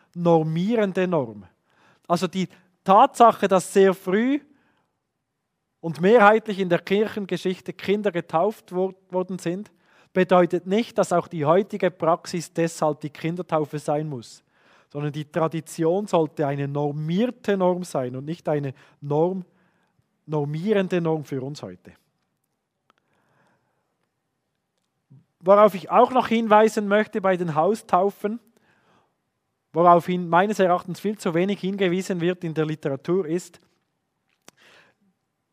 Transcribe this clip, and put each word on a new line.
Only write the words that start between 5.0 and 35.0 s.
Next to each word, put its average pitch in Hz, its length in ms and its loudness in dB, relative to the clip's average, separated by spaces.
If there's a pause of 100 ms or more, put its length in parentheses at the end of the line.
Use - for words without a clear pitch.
und 165 180 -8
mehrheitlich 208 600 4
in 190 100 -4
der 170 100 2
Kirchengeschichte 190 960 -4
Kinder 202 400 -4
getauft 175 600 -4
wor-, 185 220 -4 (140)
worden 185 300 -6
sind, 185 340 -8 (400)
bedeutet 180 540 2
nicht, 208 300 -2
dass 196 140 0
auch 175 160 0
die 165 160 -6
heutige 180 480 0
Praxis 170 640 -4
deshalb 165 480 -4
die 151 80 -8
Kindertaufe 160 680 -6
sein 151 300 -4
muss, 127 340 -14 (480)
sondern 147 220 -8
die 147 140 -8
Tradition 165 800 -2
sollte 160 400 0
eine 143 220 -4
normierte 156 880 -4
Norm 180 260 0
sein 127 320 -6
und 131 100 -12
nicht 160 220 -12
eine 143 280 -2 (260)
Norm, 165 420 -2 (840)
normierende 170 720 -2
Norm 160 240 -2
für 135 160 -8
uns 139 220 -12
heute. 92 300 -18 (3500)
Worauf 202 340 6
ich 170 160 -10
auch 247 220 4
noch 254 160 0
hinweisen 220 600 2
möchte 214 320 0
bei 190 160 0
den 175 200 -4
Haustaufen, 202 840 -2 (1300)
worauf 175 320 6
hin-, 180 240 -6
meines 190 300 2
Erachtens 180 400 -2
viel 208 180 -6
zu 180 160 -4
wenig 180 260 -2
hingewiesen 185 640 -4
wird 180 240 -4
in 160 80 -8
der 151 140 -2
Literatur, 156 580 -4
ist 165 340 -8 (1900)